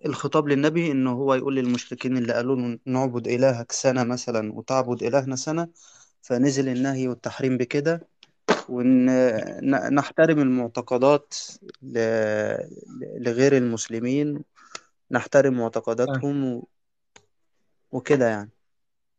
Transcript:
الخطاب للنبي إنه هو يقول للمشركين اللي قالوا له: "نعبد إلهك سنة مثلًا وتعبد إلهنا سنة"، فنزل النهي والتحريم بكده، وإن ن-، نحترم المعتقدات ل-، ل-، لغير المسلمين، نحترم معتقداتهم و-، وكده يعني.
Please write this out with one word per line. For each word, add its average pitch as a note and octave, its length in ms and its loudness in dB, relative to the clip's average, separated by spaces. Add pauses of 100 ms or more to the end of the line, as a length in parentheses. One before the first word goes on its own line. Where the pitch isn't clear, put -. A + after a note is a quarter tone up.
الخطاب D3 420 0
للنبي D3+ 440 2
إنه C3 200 0
هو C3+ 220 0
يقول C3 220 -2
للمشركين B2 600 -2
اللي A#2 160 -2
قالوا A#2+ 240 0
له: A#2+ 300 -4
"نعبد B2+ 420 -2
إلهك A#2+ 440 0
سنة B2+ 320 0
مثلًا A2+ 480 -4
وتعبد B2 500 -4
إلهنا C3 340 0
سنة"، D#3+ 320 -6 (540)
فنزل C3 460 0
النهي C3 400 -2
والتحريم B2+ 480 -4
بكده، D3 520 -2 (600)
وإن B2+ 380 4 (560)
ن-، C3+ 320 0
نحترم D#3 440 4
المعتقدات B2+ 960 2 (480)
ل-، C3 160 -6 (1040)
ل-، G#2+ 220 -10
لغير B2 340 4
المسلمين، B2 880 -2 (640)
نحترم C3+ 440 2
معتقداتهم B2+ 880 -2 (100)
و-، A#2 120 -12 (1300)
وكده B2+ 360 2
يعني. G#2+ 220 -4 (680)